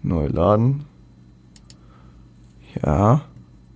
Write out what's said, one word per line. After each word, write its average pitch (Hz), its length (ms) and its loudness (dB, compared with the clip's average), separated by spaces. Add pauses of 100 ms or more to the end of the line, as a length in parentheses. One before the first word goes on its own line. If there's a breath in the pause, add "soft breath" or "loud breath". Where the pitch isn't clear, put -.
Neu 78 220 -2
laden. 110 580 0 (2000 soft breath)
Ja. 104 380 2 (540)